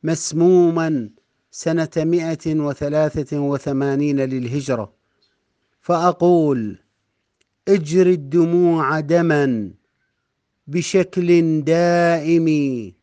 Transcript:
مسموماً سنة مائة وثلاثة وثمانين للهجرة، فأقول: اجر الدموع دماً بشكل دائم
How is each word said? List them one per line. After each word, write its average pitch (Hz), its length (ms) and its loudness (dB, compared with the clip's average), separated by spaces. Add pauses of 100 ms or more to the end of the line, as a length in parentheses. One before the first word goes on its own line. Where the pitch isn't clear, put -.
مسموماً 165 1080 0 (400)
سنة 160 460 -4
مائة 165 500 -2
وثلاثة 151 920 -4
وثمانين 139 800 -2
للهجرة، 131 720 -6 (880)
فأقول: 165 1000 0 (920)
اجر 180 380 2
الدموع 165 960 2
دماً 147 680 0 (960)
بشكل 170 960 0
دائم 160 1300 0 (100)